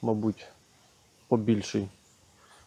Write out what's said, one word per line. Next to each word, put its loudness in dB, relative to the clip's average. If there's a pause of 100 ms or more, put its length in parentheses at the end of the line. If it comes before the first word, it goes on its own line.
мабуть, -2 (800)
побільший, 0 (800)